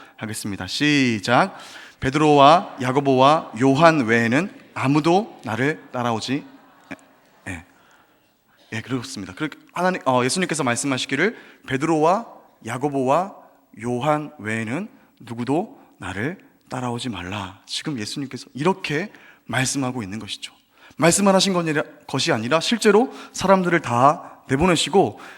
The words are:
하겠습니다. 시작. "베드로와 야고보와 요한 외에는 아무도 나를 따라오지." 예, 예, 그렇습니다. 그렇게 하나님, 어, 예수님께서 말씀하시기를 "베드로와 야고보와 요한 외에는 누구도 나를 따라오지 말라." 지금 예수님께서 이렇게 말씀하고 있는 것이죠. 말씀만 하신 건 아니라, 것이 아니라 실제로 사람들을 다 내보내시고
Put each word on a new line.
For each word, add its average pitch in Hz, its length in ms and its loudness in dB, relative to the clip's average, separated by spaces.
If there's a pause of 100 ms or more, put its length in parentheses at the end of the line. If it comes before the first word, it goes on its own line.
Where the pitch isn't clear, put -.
(180)
하겠습니다. 107 480 -8
시작. 135 920 0 (420)
"베드로와 147 840 6
야고보와 135 720 2 (100)
요한 143 440 6
외에는 117 460 2 (220)
아무도 156 680 0
나를 127 480 -4
따라오지." 120 520 -4 (1040)
예, 87 180 -12 (1040)
예, 110 100 -8
그렇습니다. 107 520 -10
그렇게 151 260 -10 (140)
하나님, 180 320 -2
어, 127 180 4
예수님께서 160 400 -2
말씀하시기를 135 760 -2 (300)
"베드로와 160 580 0 (400)
야고보와 139 680 -2 (480)
요한 143 560 -2
외에는 113 500 -6 (320)
누구도 123 580 -6 (180)
나를 101 420 -8 (300)
따라오지 123 400 -6
말라." 95 560 -10
지금 - 340 -8
예수님께서 127 540 -10
이렇게 170 580 -4 (340)
말씀하고 127 580 -4
있는 98 160 -10
것이죠. - 340 -14 (440)
말씀만 190 380 4
하신 190 180 2
건 170 120 -2
아니라, 151 180 -2 (240)
것이 139 240 -2
아니라 123 280 0
실제로 220 540 2 (180)
사람들을 180 500 2
다 127 520 2 (140)
내보내시고 147 720 2 (180)